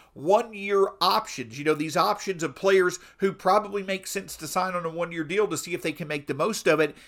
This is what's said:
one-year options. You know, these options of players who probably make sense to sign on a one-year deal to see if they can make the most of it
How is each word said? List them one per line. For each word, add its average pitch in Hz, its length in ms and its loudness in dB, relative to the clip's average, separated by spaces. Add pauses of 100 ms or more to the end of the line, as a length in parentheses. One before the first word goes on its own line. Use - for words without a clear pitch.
(120)
one-year 196 760 2 (120)
options. 139 580 0
You 147 60 -8
know, 156 80 4
these 151 240 -4
options 190 460 0
of 147 120 -4
players 185 440 4 (220)
who 190 120 2
probably 202 500 0
make 190 240 -6
sense 190 300 -10
to 156 100 -12
sign 185 280 -2
on 175 100 -4
a 165 60 -6
one-year 165 340 -4
deal 190 240 2
to 160 80 -2
see 170 160 -8
if 170 80 -4
they 160 120 -2
can 151 160 -10
make 147 180 -6
the 139 80 -4
most 185 340 -2
of 156 100 6
it 151 160 2 (140)